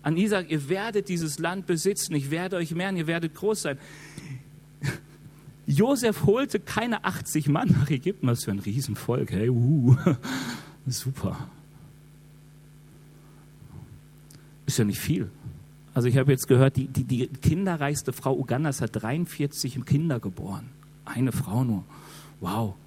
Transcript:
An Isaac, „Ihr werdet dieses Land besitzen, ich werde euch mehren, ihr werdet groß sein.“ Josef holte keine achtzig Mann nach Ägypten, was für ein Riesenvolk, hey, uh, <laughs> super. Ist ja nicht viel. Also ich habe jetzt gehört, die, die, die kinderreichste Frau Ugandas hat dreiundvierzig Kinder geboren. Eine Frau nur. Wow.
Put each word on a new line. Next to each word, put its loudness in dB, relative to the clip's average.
An 0
Isaac, 0
„Ihr -2
werdet -2
dieses -4
Land -4
besitzen, 0
ich -2
werde -2
euch -2
mehren, -2
ihr -2
werdet -2
groß -2
sein.“ -2
Josef 4
holte 4
keine -2
achtzig -2
Mann 4
nach 2
Ägypten, 0
was 2
für -2
ein -2
Riesenvolk, -2
hey, 2
uh, 6
<laughs> -12
super. -6
Ist 0
ja 4
nicht 0
viel. -2
Also 4
ich 4
habe 6
jetzt 2
gehört, 6
die, -2
die, -2
die 0
kinderreichste 0
Frau 0
Ugandas 0
hat -2
dreiundvierzig -4
Kinder 2
geboren. -8
Eine 0
Frau 0
nur. 0
Wow. -4